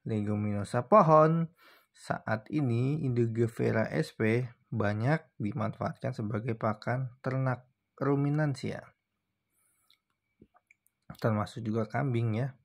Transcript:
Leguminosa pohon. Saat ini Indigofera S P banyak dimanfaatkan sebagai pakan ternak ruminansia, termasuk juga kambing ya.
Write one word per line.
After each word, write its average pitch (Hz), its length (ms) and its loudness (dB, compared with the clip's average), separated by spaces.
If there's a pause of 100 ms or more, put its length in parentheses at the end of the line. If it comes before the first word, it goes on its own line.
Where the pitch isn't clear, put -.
Leguminosa 104 880 -2
pohon. 160 560 8 (480)
Saat - 560 -6
ini 131 520 0
Indigofera 117 920 0
S 156 160 -2
P 117 320 2 (280)
banyak 110 480 0 (200)
dimanfaatkan 107 720 -4
sebagai 113 440 -4
pakan 123 640 -4
ternak 131 440 -2 (360)
ruminansia, 143 960 -2 (2250)
termasuk 107 400 -2
juga 113 240 -2
kambing 117 560 -2
ya. 131 260 -4